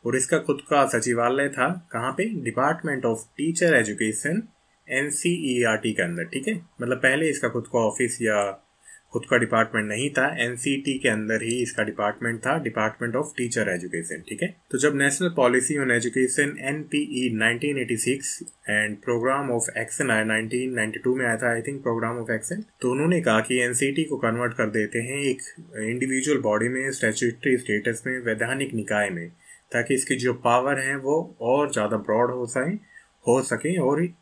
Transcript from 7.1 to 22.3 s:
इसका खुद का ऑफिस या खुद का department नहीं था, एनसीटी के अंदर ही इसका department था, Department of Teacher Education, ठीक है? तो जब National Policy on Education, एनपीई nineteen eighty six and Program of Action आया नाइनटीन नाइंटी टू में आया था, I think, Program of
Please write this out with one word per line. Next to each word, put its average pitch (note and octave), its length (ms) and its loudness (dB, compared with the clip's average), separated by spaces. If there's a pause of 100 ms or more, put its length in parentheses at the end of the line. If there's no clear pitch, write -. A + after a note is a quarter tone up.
इसका B2+ 180 -2
खुद A2+ 180 -2
का B2 120 0
ऑफिस A2+ 440 0
या G2+ 420 0 (480)
खुद A#2 180 -2
का B2 80 4
department A2+ 500 2
नहीं B2 220 -2
था, C#3 340 0
एनसीटी C3+ 540 -2
के C3 100 0
अंदर A2 340 0
ही A#2+ 200 -2
इसका A#2 200 -2
department G#2+ 580 -2
था, C#3+ 240 -2
Department A2+ 520 -2
of D3 80 0 (160)
Teacher A#2 280 0
Education, E2+ 600 -6
ठीक - 140 -6
है? - 140 -6 (140)
तो C3 80 -2
जब D3 160 2
National C#3 440 2
Policy B2+ 400 4
on C3 140 0
Education, B2+ 680 0
एनपीई C#3+ 720 -2
nineteen A#2+ 440 0
eighty A#2+ 180 -2
six - 460 -2 (280)
and G#2+ 260 0
Program B2+ 540 0
of A2+ 360 -2
Action C3+ 240 -2
आया A2 140 4
नाइनटीन A2+ 480 0
नाइंटी A2 260 -2
टू B2+ 160 2
में C3 120 0
आया A#2 100 2
था, A#2 260 0
I - 20 -8
think, C#3 140 -6 (100)
Program A#2 300 -2
of A2+ 200 -8